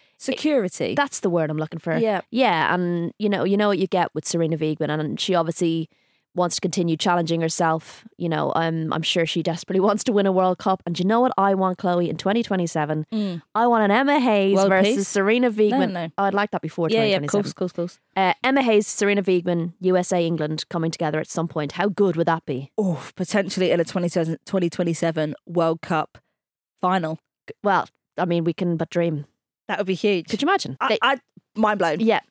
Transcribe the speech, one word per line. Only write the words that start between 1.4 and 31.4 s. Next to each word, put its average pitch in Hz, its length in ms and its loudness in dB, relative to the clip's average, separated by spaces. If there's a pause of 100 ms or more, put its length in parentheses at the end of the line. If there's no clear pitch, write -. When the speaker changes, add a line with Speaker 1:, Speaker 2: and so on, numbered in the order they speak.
Speaker 2:
I'm 151 80 -4
looking 156 220 -6
for. 160 180 -2
Speaker 1:
Yeah. 214 320 0
Speaker 2:
Yeah, 190 440 2
and, 175 440 -2
you 208 100 -2
know, 185 160 0
you 196 140 2
know 208 100 2
what 202 100 0
you 190 100 0
get 180 260 0
with 156 100 -6
Sarina 165 320 0
Wiegman, 156 320 -2
and 156 320 -4
she 190 140 -2
obviously 165 560 0 (460)
wants 175 200 0
to - 40 -6
continue 170 360 0
challenging 170 440 0
herself. 165 640 -2 (140)
You 175 100 -4
know, 151 280 0
I'm, 165 360 -2
I'm 165 100 -2
sure 165 220 0
she 165 160 -2
desperately 170 400 -4
<laughs> 190 80 4
wants 208 140 0
to 247 100 0
win 196 140 2
a 190 60 2
World 185 260 2
Cup. 190 260 -2
And 175 140 -4
you 180 60 -2
know 220 160 4
what 247 180 4
I 196 160 4
want, 185 240 0
Chloe, 175 320 0
in 165 60 -4
twenty 208 260 0
twenty-seven? 156 680 -2
Speaker 1:
Mm. 196 300 -4 (120)
Speaker 2:
I 233 140 2
want 226 160 4
an 202 80 4
Emma 277 260 4
Hayes 202 380 2
Speaker 1:
World 196 120 4
Speaker 2:
versus 190 280 4
Speaker 1:
peace? 196 120 -2
Speaker 2:
Serena 226 440 2
Wiegman. 214 400 2
Speaker 1:
No, 175 140 -6
no. - 20 -12 (100)
Speaker 2:
Oh, 196 60 0
I'd 196 100 0
like 202 160 0
that 180 100 -4
before 165 300 -2
Speaker 1:
Yeah, 226 140 2
yeah, 202 140 2
of 147 100 -4
Speaker 2:
twenty - 0 -
twenty-seven. 202 140 2
Speaker 1:
course, 190 80 -6
of - 40 -12
course, 180 160 -4
of - 60 -16
course. 175 220 -6 (180)
Speaker 2:
Uh, 185 260 4
Emma 269 200 2
Hayes, 220 260 4
Serena 202 340 0
Wiegman, 175 560 0
U 185 180 2
S 180 160 0
A, 175 140 2
England 156 440 -2
coming 165 200 -2
together 156 300 -2
at - 80 -8
some 170 180 -2
point. 151 240 -6
How 190 180 -2
good 190 280 0
would 165 100 0
that 165 200 0
be? 135 300 -8
Speaker 1:
Oh, 185 380 -2
potentially 190 560 0
in 175 80 2
a 170 60 0
twenty 175 840 -2
twenty-seven 165 680 -2 (100)
World 165 360 0
Cup - 360 -4 (640)
final. 175 400 -2 (260)
Speaker 2:
G-, - 160 -14
well, 190 260 2 (300)
I 165 60 0
mean, 170 180 0
we 165 100 0
can 175 240 -2
but 160 140 -6
dream. 165 360 -2 (420)
Speaker 1:
That 202 100 -4
would 196 80 -4
be 190 80 -2
huge. 190 320 0
Speaker 2:
Could - 160 -4
you 285 60 0
imagine? 359 320 -2
Speaker 1:
I, 247 80 -2
Speaker 2:
They 226 120 2
Speaker 1:
I, 254 200 2 (340)